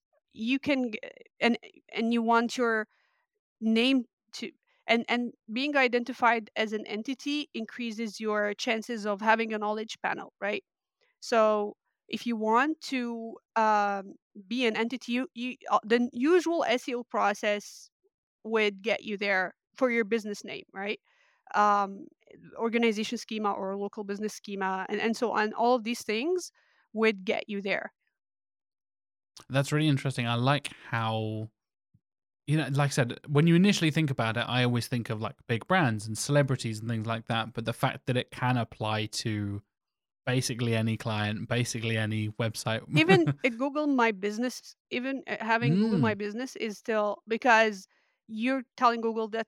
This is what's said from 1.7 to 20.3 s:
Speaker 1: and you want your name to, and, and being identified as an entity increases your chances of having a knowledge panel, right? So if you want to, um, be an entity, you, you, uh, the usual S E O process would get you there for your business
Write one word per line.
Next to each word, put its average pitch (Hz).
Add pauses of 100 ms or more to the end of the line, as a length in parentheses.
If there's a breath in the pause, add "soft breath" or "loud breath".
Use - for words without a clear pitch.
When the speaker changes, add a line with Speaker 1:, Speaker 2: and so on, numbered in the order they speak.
Speaker 1:
and 233
you 233
want 233
your 226 (720)
name 226 (280)
to, - (340)
and, 233
and 240 (200)
being 277
identified 240
as 214
an 214
entity 277
increases 226
your 208
chances 226
of 202
having 220
a 214
knowledge 214
panel, -
right? 202 (600)
So 214 (320)
if -
you 233
want 233
to, 233 (180)
um, 202 (320)
be 240
an 226
entity, 233
you, 254
you, 240 (160)
uh, 202
the 240
usual 330
S 247
E 240
O 240
process 208 (540)
would 214
get 208
you 208
there 196 (200)
for 254
your 233
business 208